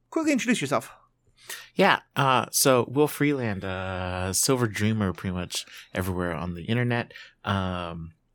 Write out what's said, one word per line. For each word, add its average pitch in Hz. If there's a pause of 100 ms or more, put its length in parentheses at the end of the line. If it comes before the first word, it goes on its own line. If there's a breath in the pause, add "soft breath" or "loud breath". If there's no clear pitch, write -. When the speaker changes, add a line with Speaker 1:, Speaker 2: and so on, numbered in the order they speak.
(100)
Speaker 1:
quickly 320
introduce 226
yourself. 127 (840 loud breath)
Speaker 2:
Yeah, 185 (160)
uh, 131
so 127
Will 143
Freeland, 127
uh, 92
Silver 123
Dreamer 107
pretty 90
much - (280 loud breath)
everywhere 90
on 85
the 85
internet. 120 (320 loud breath)
Um, 90 (200)